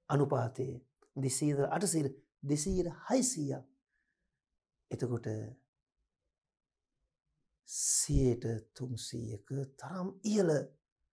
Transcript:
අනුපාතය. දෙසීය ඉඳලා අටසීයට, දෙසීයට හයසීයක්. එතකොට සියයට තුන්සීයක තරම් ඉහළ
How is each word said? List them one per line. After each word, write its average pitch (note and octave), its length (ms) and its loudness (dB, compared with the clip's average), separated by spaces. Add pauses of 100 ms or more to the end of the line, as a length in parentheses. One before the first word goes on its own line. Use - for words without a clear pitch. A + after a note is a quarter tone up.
අනුපාතය. C#3 580 2 (480)
දෙසීය C#3 360 2
ඉඳලා C#3 220 2
අටසීයට, D#3+ 420 0 (240)
දෙසීයට E3+ 640 0
හයසීයක්. D3 640 0 (1300)
එතකොට A#2 360 -4 (2500)
සියයට - 760 2 (240)
තුන්සීයක A#2+ 840 -8 (220)
තරම් F3+ 340 -8 (140)
ඉහළ G3+ 340 4 (600)